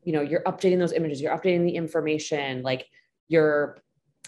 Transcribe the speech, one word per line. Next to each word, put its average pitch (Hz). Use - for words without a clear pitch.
you 170
know, 151
you're 147
updating 180
those 170
images, 151
you're 156
updating 175
the 175
information, 156
like, 131
you're 151